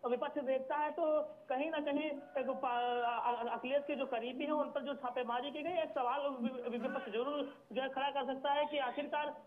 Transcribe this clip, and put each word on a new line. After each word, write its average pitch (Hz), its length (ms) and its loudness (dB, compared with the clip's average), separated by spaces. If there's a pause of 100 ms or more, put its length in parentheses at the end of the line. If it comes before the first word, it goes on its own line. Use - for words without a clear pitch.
विपक्ष 285 320 0
देखता 262 360 0
है, 302 140 2
तो 311 320 4
कहीं 302 480 -2
ना 311 80 -2
कहीं 294 320 0
एक 269 400 -2
पा-, 240 320 0 (220)
अ-, 240 420 2
अ-, 226 120 0
अखिलेश 269 280 2
के 294 80 0
जो 262 120 0
करीबी 247 380 -2
हैं, 302 80 0
उन 294 180 2
पर 285 100 -2
जो 277 140 -4
छापेमारी 247 560 -2
की 294 120 -6
गई, 339 100 -2
एक 320 220 0
सवाल 262 260 2
वि-, 254 320 0
वि-, 233 300 -4
विपक्ष 262 300 -2
जरूर 277 420 0 (180)
जो 254 100 0
है 269 60 -2
खड़ा 269 220 0
कर 277 160 0
सकता 277 260 0
है 294 140 4
कि 294 120 -2
आखिरकार 285 580 -2 (100)